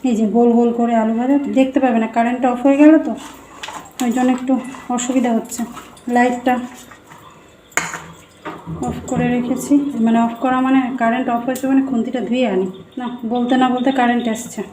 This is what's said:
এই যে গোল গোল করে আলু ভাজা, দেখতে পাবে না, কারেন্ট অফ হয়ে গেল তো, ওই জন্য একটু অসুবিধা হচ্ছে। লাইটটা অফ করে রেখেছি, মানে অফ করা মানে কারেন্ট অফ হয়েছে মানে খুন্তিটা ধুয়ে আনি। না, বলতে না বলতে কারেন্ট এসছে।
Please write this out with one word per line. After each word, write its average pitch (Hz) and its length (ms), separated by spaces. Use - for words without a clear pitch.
এই 233 100
যে 220 60
গোল 240 140
গোল 240 200
করে 233 240
আলু 220 180
ভাজা, 269 160
দেখতে 262 260
পাবে 233 180
না, 220 140
কারেন্ট 240 340
অফ 240 140
হয়ে 277 180
গেল 302 100
তো, 226 60
ওই 240 120
জন্য 254 200
একটু 254 160
অসুবিধা 247 400
হচ্ছে। - 240
লাইটটা 247 400
অফ 233 80
করে 240 160
রেখেছি, 247 380
মানে 226 220
অফ 233 160
করা 262 240
মানে 262 140
কারেন্ট 240 340
অফ 233 120
হয়েছে 262 260
মানে 269 160
খুন্তিটা 240 400
ধুয়ে 247 260
আনি। 185 140
না, 247 60
বলতে 247 300
না 262 120
বলতে 247 160
কারেন্ট 240 340
এসছে। - 260